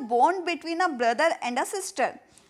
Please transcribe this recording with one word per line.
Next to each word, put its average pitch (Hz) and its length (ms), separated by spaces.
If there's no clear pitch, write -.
bond 320 320
between 330 340
a 359 100
brother 247 420
and 240 260
a 294 140
sister, 370 380